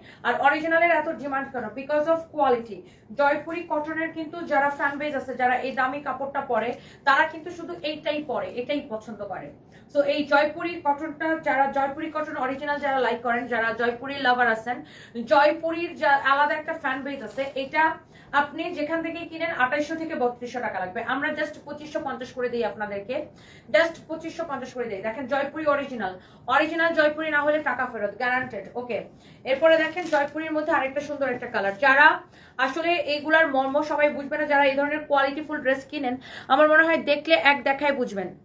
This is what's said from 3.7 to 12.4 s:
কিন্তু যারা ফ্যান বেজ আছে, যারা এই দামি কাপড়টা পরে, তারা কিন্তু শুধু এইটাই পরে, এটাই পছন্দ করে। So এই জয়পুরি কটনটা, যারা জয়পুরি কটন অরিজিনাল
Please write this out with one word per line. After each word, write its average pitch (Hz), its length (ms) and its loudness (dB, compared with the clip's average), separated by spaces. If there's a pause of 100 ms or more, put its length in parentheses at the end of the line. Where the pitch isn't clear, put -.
কিন্তু 320 300 -10
যারা 277 280 2
ফ্যান 285 280 -2
বেজ 294 160 -4
আছে, 254 200 -6
যারা 247 220 2
এই 247 160 -4
দামি 269 280 -2
কাপড়টা 269 400 -6
পরে, 233 340 0 (300)
তারা 285 220 6
কিন্তু 320 240 -10
শুধু 330 320 -10
এইটাই 302 400 -4
পরে, - 280 -4
এটাই 247 380 -4
পছন্দ 214 360 -10
করে। - 280 -10 (420)
So 285 80 6
এই 285 220 0
জয়পুরি 302 600 2
কটনটা, 311 540 -2
যারা 269 340 2
জয়পুরি 277 420 -2
কটন 302 220 -4
অরিজিনাল 277 420 -2